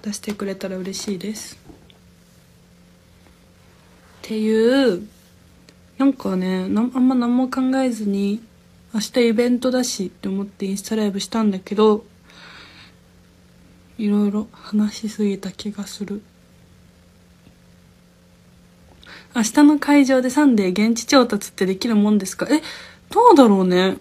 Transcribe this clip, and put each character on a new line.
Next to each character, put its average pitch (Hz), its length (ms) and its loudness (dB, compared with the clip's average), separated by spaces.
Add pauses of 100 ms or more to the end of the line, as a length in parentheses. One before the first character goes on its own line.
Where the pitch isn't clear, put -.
出 208 100 -10
し - 60 -12
て 208 160 -8
く 208 100 -10
れ 196 120 -8
た 190 120 -10
ら 185 80 -10
嬉 190 220 -10
し 208 160 -8
い 180 40 -10
で 196 160 -10
す。 - 220 -16
っ - 20 -20 (2750)
て 220 160 -8
い 220 580 2
う、 - 100 -12 (920)
な 269 80 0
ん 277 80 2
か 196 220 -6
ね、 185 320 -4
な 208 140 -2
ん-、 247 120 -4
あ 262 40 -4
ん 254 100 2
ま 262 60 2
何 247 220 0
も 254 120 0
考 262 140 -6 (160)
え 262 120 0
ず 220 160 -6
に、 202 360 -4 (500)
明 220 80 -4
日 - 260 -4
イ 233 60 2
ベ 240 160 0
ン 247 100 0
ト 254 140 -2
だ 254 100 -2
し 196 240 -6
っ 180 40 -10
て - 180 -14
思 196 160 -6
っ - 20 -10
て 202 200 -10
イ 190 40 -6
ン 196 60 -4
ス 202 60 -10
タ - 120 -8
ラ 214 120 -2
イ 202 40 -2
ブ 196 80 -8
し 196 80 -8
た 226 160 -4
ん 214 80 2
だ 190 80 -6
け 185 160 -10
ど、 214 300 2 (1900)
い 214 100 -4
ろ 208 180 2
い 202 40 0
ろ 208 220 -6
話 208 560 -4
し - 0 -
す 214 160 -6
ぎ 196 140 -2
た 190 120 -12
気 208 220 -12
が 202 140 -12
す - 180 -12
る。 202 180 -10 (3000)
明 240 80 0
日 294 220 2
の 294 160 6
会 285 240 4
場 254 180 2
で 254 80 -2
サ 302 140 2
ン 269 100 6
デ 190 180 2
ー 208 180 2
現 226 100 -2
地 - 60 -12
調 262 200 4
達 208 240 -6
っ - 20 -20
て - 140 -4
で 190 100 -2
き 214 120 -6
る 220 80 0
も 208 160 2
ん 214 60 4
で 190 80 -2
す - 100 -12
か？ 180 140 -4
え、 302 100 2 (500)
ど 466 220 6
う - 40 10
だ 269 100 8
ろ 202 120 4
う 185 80 2
ね。 185 340 0